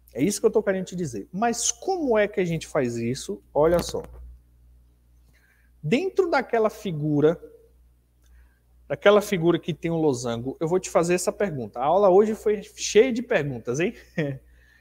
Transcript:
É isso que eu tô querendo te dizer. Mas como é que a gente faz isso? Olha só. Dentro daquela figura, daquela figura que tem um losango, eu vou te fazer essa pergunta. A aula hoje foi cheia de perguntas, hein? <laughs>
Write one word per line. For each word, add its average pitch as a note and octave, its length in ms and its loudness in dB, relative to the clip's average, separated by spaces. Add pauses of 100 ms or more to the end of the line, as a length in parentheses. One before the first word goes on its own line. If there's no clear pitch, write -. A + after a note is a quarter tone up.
(120)
É B2+ 100 -4
isso G3+ 180 0
que A3+ 60 2
eu G#3 40 4
tô G#3+ 120 2
querendo F#3+ 240 -2
te F3+ 100 -12
dizer. B2 360 -8
Mas A#3 380 -2
como D4+ 480 -2
é G#3 100 2
que G#3 120 -4
a F3+ 40 0
gente E3 220 -4
faz B2 300 -2
isso? A#2+ 460 -6 (100)
Olha E3 300 4
só. - 200 -8 (1800)
Dentro E4+ 480 0
daquela A3+ 400 0
figura, D3+ 680 0 (1500)
daquela G3+ 320 4
figura F3 380 2
que E3+ 160 -6
tem - 160 -6
um E3 60 -2
losango, B2+ 640 -2
eu D#3+ 80 -2
vou F#3 100 0
te F3+ 100 -4
fazer F3 260 2
essa G3 180 -2
pergunta. C3 480 -6
A C3 40 -2
aula F#3 240 4
hoje G#3+ 260 6
foi G#3 280 -2
cheia - 500 2
de A#3 100 -4
perguntas, C#3+ 580 -2
hein? A3+ 140 -2 (220)
<laughs> C#3+ 240 -4 (400)